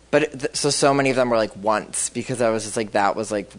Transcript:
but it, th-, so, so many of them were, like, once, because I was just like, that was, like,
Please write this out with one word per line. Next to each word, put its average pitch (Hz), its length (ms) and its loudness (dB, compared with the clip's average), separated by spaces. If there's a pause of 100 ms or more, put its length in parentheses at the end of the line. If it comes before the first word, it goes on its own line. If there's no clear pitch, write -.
but 147 140 4
it, 143 160 -6
th-, 143 160 -8
so, 151 140 0
so 139 240 4
many 139 160 2
of 127 80 0
them 127 120 2
were, 117 80 2
like, 110 200 0
once, 104 520 -2
because 120 320 -6
I 117 80 4
was 110 140 0
just 107 140 -10
like, 110 160 -2
that 101 240 2
was, 107 120 -4
like, 104 300 -4